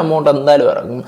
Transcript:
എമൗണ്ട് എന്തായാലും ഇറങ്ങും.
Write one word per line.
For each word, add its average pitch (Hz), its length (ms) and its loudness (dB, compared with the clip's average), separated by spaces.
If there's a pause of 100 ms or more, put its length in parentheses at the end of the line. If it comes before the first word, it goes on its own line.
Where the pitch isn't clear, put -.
എമൗണ്ട് 156 300 0
എന്തായാലും 139 400 2
ഇറങ്ങും. 123 320 -8